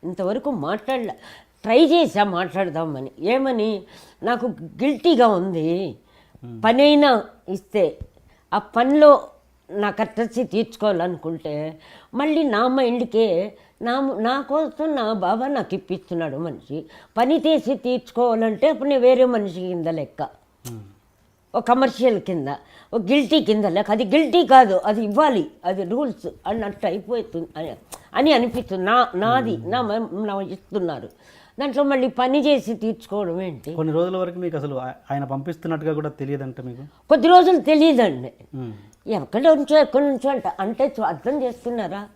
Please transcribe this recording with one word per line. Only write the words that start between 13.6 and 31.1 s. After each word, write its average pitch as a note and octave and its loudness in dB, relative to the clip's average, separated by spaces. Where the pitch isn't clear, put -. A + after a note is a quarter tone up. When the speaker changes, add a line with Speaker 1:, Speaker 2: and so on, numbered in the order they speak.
Speaker 1:
నా, C4 -2
నా B3 -2
కోసం D4 -4
నా A3+ -2
బాబా A3 -2
నాకు C4 -4
ఇప్పిస్తున్నాడు E3 -6
మనిషి, D3+ -10
పని B3+ 2
చేసి D#4 0
తీర్చుకోవాలంటే A#3 0
అప్పుడు C#4+ -2
నేను C4+ 2
వేరే B3+ 6
మనిషి G#3 -2
కింద F3+ -6
లెక్క, D#3 -6
Speaker 2:
Hmm. - -16
Speaker 1:
ఒక - -4
కమర్షియల్ B3 2
కింద, E3 -6
ఒక A#3 -2
గిల్టీ C4+ 2
కింద G#3+ 0
లెక్క. G3 0
అది A3 0
గిల్టీ D4 2
కాదు, A#3 6
అది G#3+ 0
ఇవ్వాలి, G#3+ 2
అది F#3+ -4
రూల్స్ A#3+ -6
అన్నట్టు G3+ -6
అయిపోతుంది F#3+ -8
అని, D3+ -12
అని D4 4
అనిపిస్తుంది. A#3 -2
నా, A#3 2
నాది, A3+ -2
Speaker 2:
Hmm. A#2 -12
Speaker 1:
నా A#3 -2
మ-, G#3+ -6
నా G3 -6
ఇస్తున్నారు, F3+ -8